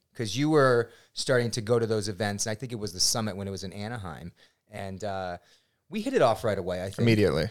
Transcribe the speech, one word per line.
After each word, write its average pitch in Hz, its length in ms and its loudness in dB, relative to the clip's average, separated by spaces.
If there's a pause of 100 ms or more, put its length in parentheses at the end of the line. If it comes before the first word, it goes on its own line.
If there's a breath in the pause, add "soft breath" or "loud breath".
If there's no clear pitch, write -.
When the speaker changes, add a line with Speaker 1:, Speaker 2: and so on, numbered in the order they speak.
(140)
Speaker 1:
'cause 107 220 -6
you 147 140 2
were 131 400 6 (220 soft breath)
starting 120 400 0
to 123 80 -4
go 117 180 2
to 113 80 0
those 107 220 0
events. 104 380 -4
And 110 60 -2
I - 20 -4
think 123 180 -10
it 117 60 -6
was 101 140 -8
the 90 80 -4
summit 110 360 0
when 98 100 -6
it 98 40 -6
was 92 140 -8
in 90 80 -10
Anaheim. 95 600 -10 (380)
And, 98 340 -10
uh, 95 340 -6 (500)
we 208 120 -8
hit 262 140 -2
it 190 80 4
off 117 220 4
right 101 140 0
away, 90 240 -4
I 98 40 -4
think. 101 140 -6
Speaker 2:
Immediately. 101 500 4